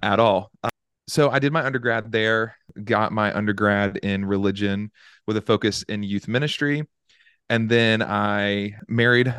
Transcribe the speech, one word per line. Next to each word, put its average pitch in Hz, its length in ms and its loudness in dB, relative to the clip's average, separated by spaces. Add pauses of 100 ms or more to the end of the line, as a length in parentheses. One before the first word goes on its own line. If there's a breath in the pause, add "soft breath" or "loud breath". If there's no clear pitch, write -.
at 101 160 2
all. 101 320 2 (100)
Uh, - 60 -6 (400)
so 143 220 2
I 131 100 0
did 143 140 0
my 160 120 0
undergrad 117 460 -2
there, 110 460 0 (260)
got 107 300 0
my 104 200 0
undergrad 101 640 0
in 98 300 -4
religion 98 640 -2 (340 soft breath)
with 110 120 -2
a 104 40 -4
focus 104 420 0
in 104 200 -6
youth 101 240 -4
ministry. 147 580 -2 (640 soft breath)
And 113 200 2
then 113 320 4
I 101 720 -2 (140)
married 120 500 2